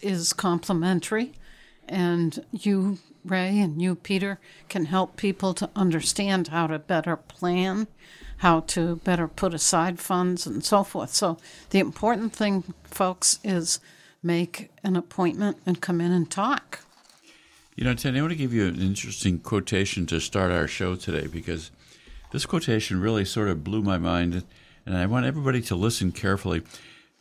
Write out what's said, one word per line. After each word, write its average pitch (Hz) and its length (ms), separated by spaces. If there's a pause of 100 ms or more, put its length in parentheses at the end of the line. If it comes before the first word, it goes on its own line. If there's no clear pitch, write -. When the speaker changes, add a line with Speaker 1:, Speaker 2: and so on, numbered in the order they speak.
Speaker 1:
is 180 320
complimentary, 180 1000 (560)
and 175 640
you, 196 460 (260)
Ray, 190 360
and 165 220
you, 180 140
Peter, 196 440 (280)
can 165 200
help 185 280
people 190 380
to - 200
understand 185 760
how 165 180
to 156 120
better 160 360
plan, 190 720 (520)
how 165 200
to 170 380
better 170 320
put 185 240
aside 170 480
funds, 180 440
and 120 200
so 202 180
forth. - 300
So 165 240 (320)
the 196 100
important 214 560
thing, 196 300 (180)
folks, - 580
is 175 380 (420)
make 175 480 (140)
an 185 140
appointment 185 680
and 175 140
come 175 220
in 175 100
and 175 180
talk. - 520 (960)
Speaker 2:
You 123 80
know, 123 80
Teddy, 131 260
I - 20
want 165 120
to 160 40
give 131 140
you 107 160
an 85 140
interesting 95 580
quotation 98 680
to 82 120
start 92 320
our 78 160
show 90 300
today, 78 300
because 82 440 (640)
this - 120
quotation 110 540
really 107 240
sort 104 240
of 80 160
blew 104 180
my 98 160
mind, 87 460 (420)
and 92 120
I 90 80
want 123 200
everybody 135 360
to 107 140
listen 95 360
carefully. 95 520 (580)